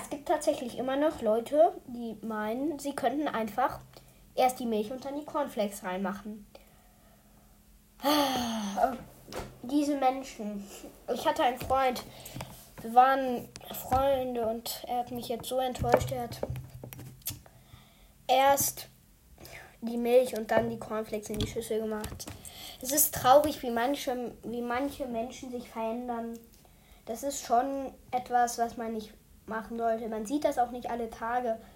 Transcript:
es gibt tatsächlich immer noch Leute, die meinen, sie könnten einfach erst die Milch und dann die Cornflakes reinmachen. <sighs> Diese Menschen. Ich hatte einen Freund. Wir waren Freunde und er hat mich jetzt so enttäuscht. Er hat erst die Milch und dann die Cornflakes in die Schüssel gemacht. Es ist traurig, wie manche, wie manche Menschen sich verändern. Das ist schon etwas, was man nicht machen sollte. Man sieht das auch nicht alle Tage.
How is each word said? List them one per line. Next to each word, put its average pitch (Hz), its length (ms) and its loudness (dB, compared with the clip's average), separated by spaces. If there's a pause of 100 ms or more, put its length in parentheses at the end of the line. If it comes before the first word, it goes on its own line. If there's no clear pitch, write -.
es - 80 -12
gibt - 180 -8
tatsächlich 294 520 0
immer 262 160 0
noch 302 260 0
Leute, 240 520 4 (120)
die 233 400 -8
meinen, 226 540 -4
sie 277 160 -4
könnten 285 320 0
einfach 226 520 -2 (540)
erst 254 260 4
die 247 60 -6
Milch 220 260 0
und 262 140 -8
dann 285 140 -6
die 294 60 -10
Cornflakes 233 580 -4
reinmachen. 196 640 -6 (1500)
<sighs> 269 60 2 (1500)
Diese 285 360 2
Menschen. 254 680 -2 (480)
Ich 247 140 -2
hatte 302 160 2
einen 254 160 2
Freund. 262 440 0 (760)
Wir 226 140 -6
waren 254 520 6 (240)
Freunde 254 760 2
und 233 400 -6
er 247 120 -2
hat 240 120 -6
mich 240 180 -8
jetzt 226 180 -6
so 254 120 0
enttäuscht. 240 520 2
Er - 120 -4
hat - 180 -8 (1900)
erst 277 600 6 (920)
die 233 160 -4
Milch 240 380 6
und 220 140 -4
dann 226 220 4
die 220 80 -8
Cornflakes 220 500 -6
in 208 80 -4
die 208 100 0
Schüssel 220 340 -2
gemacht. 214 440 -6 (560)
Es 254 100 -4
ist 294 220 2
traurig, 294 480 6
wie 254 80 -4
manche, 247 600 -2 (120)
wie 233 200 -4
manche 277 420 -2
Menschen 247 460 -6
sich 240 180 -10
verändern. 233 680 -6 (680)
Das 226 160 -8
ist 277 240 -6
schon 269 480 2 (160)
etwas, 247 480 2
was 233 200 -2
man 226 160 -4
nicht 208 200 -8 (320)
machen 220 320 -6
sollte. 226 300 0
Man 220 180 -4
sieht 294 180 -2
das 285 140 4
auch 240 140 2
nicht 247 180 -8
alle 233 220 -4
Tage. 233 480 -2 (160)